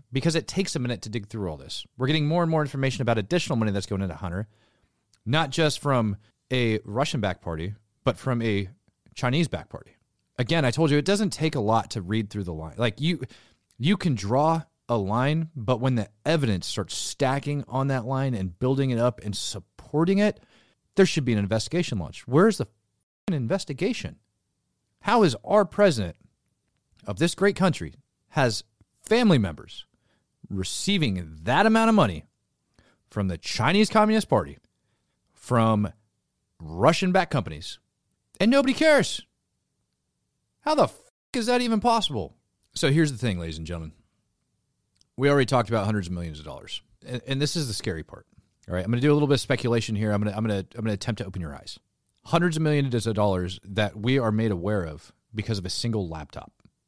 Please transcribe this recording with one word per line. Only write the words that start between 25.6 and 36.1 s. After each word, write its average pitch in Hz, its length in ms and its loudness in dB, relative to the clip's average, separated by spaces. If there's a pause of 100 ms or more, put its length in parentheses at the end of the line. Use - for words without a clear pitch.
president 123 520 2 (880)
of 98 100 -6
this 170 160 0
great 196 220 2
country 147 400 0 (360)
has 123 320 0 (380)
family 214 360 4
members - 480 -4 (640)
receiving 95 920 -2
that 143 220 4
amount 226 240 4
of 220 60 6
money 107 300 2 (840)
from 98 200 -2
the 85 80 -4
Chinese 196 520 2
Communist 214 400 2
Party, 78 280 0 (760)
from 110 580 2 (680)